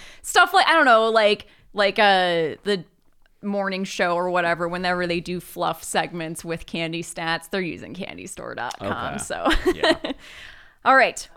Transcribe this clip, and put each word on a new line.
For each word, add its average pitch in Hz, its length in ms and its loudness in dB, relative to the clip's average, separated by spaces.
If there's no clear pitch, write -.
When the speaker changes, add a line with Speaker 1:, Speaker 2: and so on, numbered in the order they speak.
Speaker 1:
Stuff - 320 2
like, 381 120 6
I 302 60 4
don't 320 120 6
know, 226 240 6
like, 208 360 2
like, 196 260 0
uh, 180 640 4
the 190 220 -2
morning 196 420 -4
show 190 320 0
or 180 140 0
whatever, 175 380 0
whenever 180 400 -2
they 170 120 -2
do 175 220 -6
fluff 170 420 -6
segments 165 640 -6
with 165 220 -8
candy 165 360 -6
stats, 165 460 -8
they're 196 100 -4
using 113 340 -8
candystore - 600 -12
dot 120 240 -8
com, 127 360 -6
Speaker 2:
Okay. - 20 -8
Speaker 1:
so. - 280 -6
<laughs> 359 100 2
Speaker 2:
Yeah. 302 200 0
Speaker 1:
All 240 100 6
right. 233 420 2